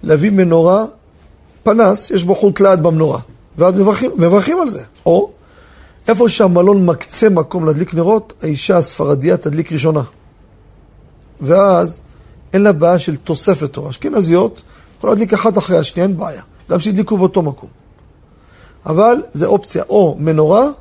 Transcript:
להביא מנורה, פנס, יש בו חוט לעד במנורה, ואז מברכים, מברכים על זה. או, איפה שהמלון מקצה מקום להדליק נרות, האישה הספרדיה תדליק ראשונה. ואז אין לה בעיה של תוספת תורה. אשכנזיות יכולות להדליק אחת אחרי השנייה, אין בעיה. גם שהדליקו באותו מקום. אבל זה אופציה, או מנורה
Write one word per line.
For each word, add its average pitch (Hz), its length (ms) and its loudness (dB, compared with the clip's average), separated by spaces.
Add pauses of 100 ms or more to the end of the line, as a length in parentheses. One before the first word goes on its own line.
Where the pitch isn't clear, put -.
להביא 156 280 2
מנורה, 180 540 2 (760)
פנס, 208 480 2
יש 180 140 -2
בו 185 100 2
חוט 196 260 0
לעד 190 220 4
במנורה, 160 380 0 (380)
ואז 180 160 2
מברכים, 202 420 0
מברכים 196 440 2
על 311 80 -2
זה. 160 140 -10 (240)
או, 180 240 0 (760)
איפה 226 200 2
שהמלון 185 580 2
מקצה - 420 0
מקום 175 360 -2
להדליק 156 300 -2
נרות, 202 380 -2 (100)
האישה 160 340 -2
הספרדיה 151 600 0
תדליק 160 360 -6
ראשונה. 151 300 -2 (1400)
ואז 175 600 2 (520)
אין 196 100 2
לה 208 100 4
בעיה 165 260 2
של 151 180 -6
תוספת 151 560 -4
תורה. 143 180 -10
אשכנזיות 196 720 -2 (360)
יכולות 214 180 0
להדליק 214 180 -2
אחת 208 240 0
אחרי 185 200 -2
השנייה, 175 300 -2
אין 190 80 -4
בעיה. 160 260 -12 (280)
גם 175 100 0
שהדליקו 202 380 -2
באותו 185 240 0
מקום. 139 260 -8 (1160)
אבל 214 360 0 (100)
זה 151 140 -4
אופציה, - 420 -2
או 185 300 0
מנורה 160 500 2 (120)